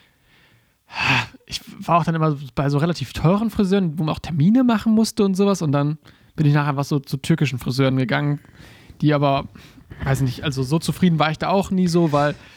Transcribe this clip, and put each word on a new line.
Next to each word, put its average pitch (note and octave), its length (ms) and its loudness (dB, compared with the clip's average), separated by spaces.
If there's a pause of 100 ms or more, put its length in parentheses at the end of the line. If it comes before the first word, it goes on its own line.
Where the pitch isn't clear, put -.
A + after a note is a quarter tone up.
(1500)
ich - 140 -12 (200)
war D#3+ 180 0
auch D#3 60 0
dann E3 100 0
immer D#3 220 0 (180)
bei C#3+ 160 -2
so C#3+ 80 0
relativ D#3 340 -2
teuren G3+ 380 0
Friseuren, F#3 480 0
wo D#3+ 60 -2
man D#3 100 -2
auch - 60 -10
Termine F3 420 2
machen A3+ 320 2
musste A3 300 2
und G3 100 0
sowas. G3+ 260 2
Und D3+ 120 0
dann C#3+ 260 0 (380)
bin D#3+ 100 2
ich C#3+ 80 6
nachher D3 160 2
einfach C#3 140 -2
so C#3+ 160 -2
zu - 160 -8
türkischen C3+ 420 -2
Friseuren C3 380 0
gegangen, C#3+ 420 0 (640)
die D3+ 120 4
aber, C#3 360 0 (560)
weiß C3+ 160 0
nicht, B2+ 240 -4
also C3+ 180 -4
so C3+ 160 -2
zufrieden E3+ 400 0
war D3+ 140 0
ich D3+ 60 -8
da D3+ 100 -4
auch F#3+ 240 -2
nie F#3 160 0
so, E3 240 2
weil, D3 240 2 (200)